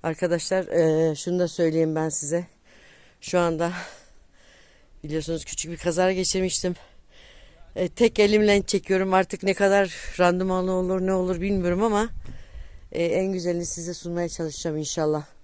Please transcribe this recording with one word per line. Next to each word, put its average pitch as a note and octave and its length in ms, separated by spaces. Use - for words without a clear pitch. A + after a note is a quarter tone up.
Arkadaşlar, E3+ 640
e, D#3+ 480
şunu F3+ 240
da F3 80
söyleyeyim D#3+ 480
ben D#3+ 140
size. D#3+ 360
Şu - 180
anda E3+ 320
biliyorsunuz D#3 420
küçük - 260
bir E3+ 60
kaza F3+ 340
geçirmiştim. F#3 640
E, F3+ 140
tek A#3 300
elimle G#3 420
çekiyorum. F#3+ 520
Artık F#3 300
ne F#3+ 100
kadar G3 400
randımanlı F#3 520
olur, F#3 300
ne F#3+ 120
olur F#3 280
bilmiyorum F#3+ 420
ama, A3 260
e, - 120
en F#3+ 300
güzelini F3 320
size E3+ 280
sunmaya E3+ 360
çalışacağım D#3+ 480
inşallah. D3+ 480